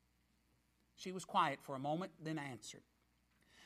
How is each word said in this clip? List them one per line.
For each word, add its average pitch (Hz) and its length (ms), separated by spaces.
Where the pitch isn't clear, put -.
She - 160
was 185 140
quiet 160 380
for 143 120
a 131 60
moment, 156 400
then 156 180
answered, 139 460